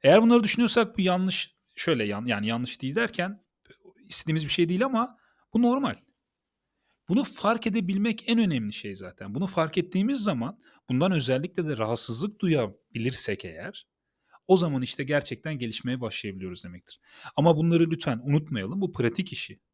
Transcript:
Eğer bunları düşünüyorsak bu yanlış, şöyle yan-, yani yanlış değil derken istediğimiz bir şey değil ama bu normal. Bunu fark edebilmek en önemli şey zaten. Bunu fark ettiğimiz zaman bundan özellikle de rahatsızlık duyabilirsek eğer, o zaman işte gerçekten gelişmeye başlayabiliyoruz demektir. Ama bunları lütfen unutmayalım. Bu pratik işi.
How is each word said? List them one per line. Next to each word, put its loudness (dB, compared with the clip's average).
Eğer 10
bunları 6
düşünüyorsak 2
bu 0
yanlış, 0
şöyle 0
yan-, -2
yani -2
yanlış -4
değil -4
derken -4
istediğimiz -2
bir -6
şey 2
değil 0
ama -2
bu 4
normal. 2
Bunu 2
fark -2
edebilmek -2
en 4
önemli 0
şey -10
zaten. -12
Bunu -2
fark -2
ettiğimiz 0
zaman -2
bundan 2
özellikle 0
de -4
rahatsızlık -2
duyabilirsek -2
eğer, -12
o 6
zaman 0
işte -6
gerçekten -4
gelişmeye -6
başlayabiliyoruz -8
demektir. -18
Ama 6
bunları 4
lütfen -2
unutmayalım. 0
Bu -2
pratik -2
işi. -12